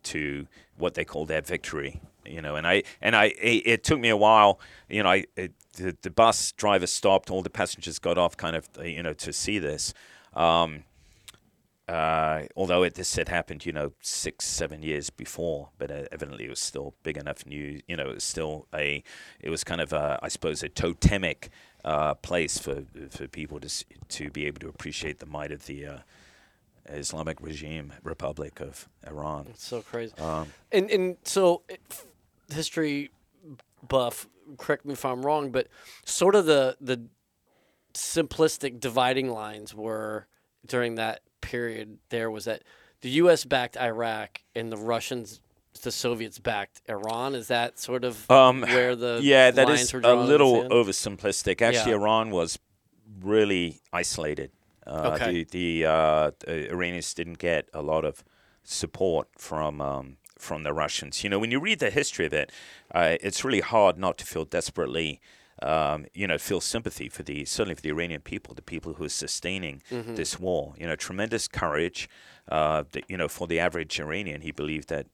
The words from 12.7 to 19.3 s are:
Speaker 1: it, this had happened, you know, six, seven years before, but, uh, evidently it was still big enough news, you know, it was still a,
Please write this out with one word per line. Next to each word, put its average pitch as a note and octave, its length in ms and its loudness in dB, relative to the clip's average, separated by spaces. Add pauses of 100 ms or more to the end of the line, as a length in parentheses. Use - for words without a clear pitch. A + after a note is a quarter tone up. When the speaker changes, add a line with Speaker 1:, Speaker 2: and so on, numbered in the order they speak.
Speaker 1:
it, E2+ 120 0
this - 200 -4
had E2 140 -2
happened, D#2+ 360 -4
you E2+ 60 -4
know, D2 300 -6
six, - 440 -8
seven D2+ 360 -6
years D2+ 280 -4
before, D#2 680 -8
but, - 120 -8
uh, C#2+ 220 -10
evidently C#2+ 340 -12
it B1+ 40 -12
was - 100 -10
still C#2 440 -8
big D#2+ 120 -6
enough D2 300 -10
news, D2 420 -12
you F2 80 -8
know, C#2 140 -6
it A#1 60 -8
was - 100 -10
still D#2 480 -6
a, D2 280 -4 (380)